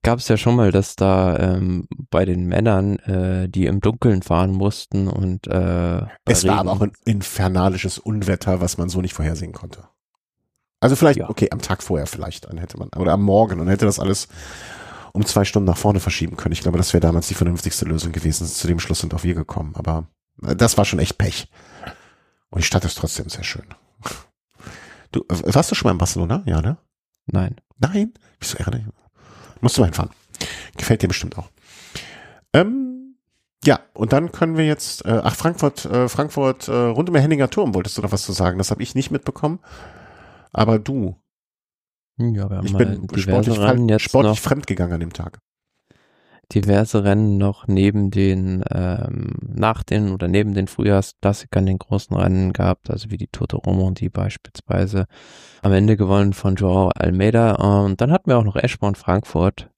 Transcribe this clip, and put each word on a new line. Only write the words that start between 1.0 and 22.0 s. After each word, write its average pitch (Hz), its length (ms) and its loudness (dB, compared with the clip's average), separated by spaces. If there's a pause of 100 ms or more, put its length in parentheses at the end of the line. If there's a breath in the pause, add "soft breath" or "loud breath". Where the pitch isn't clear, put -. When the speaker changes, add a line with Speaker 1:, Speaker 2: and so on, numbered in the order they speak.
Speaker 1:
ähm, 92 500 0 (220)
bei 85 160 2
den 90 220 -2
Männern, 98 520 2
äh, 92 500 -2
die 92 160 0
im 98 160 0
Dunkeln 107 420 2
fahren 92 280 2
mussten 98 560 -2
und, 95 400 -4
äh, - 40 -6
bei 87 580 0 (160)
Speaker 2:
Es 95 220 0
war 87 100 2
aber 92 140 -2
Speaker 1:
Regen 95 80 -2
Speaker 2:
auch - 40 2
ein 101 80 -2 (140)
infernalisches 92 920 0
Unwetter, 95 640 -2
was 87 160 -2
man 87 120 -4
so 90 120 -2
nicht 90 120 -6
vorhersehen 80 400 -6
konnte. - 300 -18 (960)
Also 131 160 4
vielleicht, 143 240 6
Speaker 1:
Ja. 87 100 -6
Speaker 2:
okay, - 220 0
am - 100 -6
Tag - 220 -4
vorher 76 240 -2
vielleicht, - 420 -10
dann 82 80 -12
hätte 87 200 -12
man, 87 200 -12
oder 90 160 2
am 98 100 2
Morgen, 101 360 4
und 87 80 -2
hätte 98 180 2
das 101 140 2
alles - 280 -2 (880 loud breath)
um 104 120 0
zwei - 200 2
Stunden 101 220 0
nach 87 100 2
vorne 104 220 2
verschieben - 380 -4
können. 82 160 -4
Ich - 80 -6
glaube, 87 160 0
das 87 160 0
wäre 85 80 4
damals 82 260 2
die - 60 -8
vernünftigste - 520 -2
Lösung 80 260 -4
gewesen. 80 340 -4
Zu - 220 -6
dem 85 120 0
Schluss - 200 -4
sind 80 160 -6
auch 82 80 -6
wir 87 100 0
gekommen, 78 420 -6
aber, 80 320 -4 (360)
äh, - 120 -2
das 117 220 2
war 101 80 4
schon - 140 -2
echt - 180 -2
Pech. - 320 -4 (1000 loud breath)